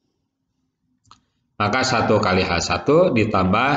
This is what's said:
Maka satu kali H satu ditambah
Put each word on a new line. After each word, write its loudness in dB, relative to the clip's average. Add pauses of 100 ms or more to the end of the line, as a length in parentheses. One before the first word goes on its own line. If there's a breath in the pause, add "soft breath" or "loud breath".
(1600)
Maka -2
satu 0
kali 0
H -4
satu 2
ditambah 0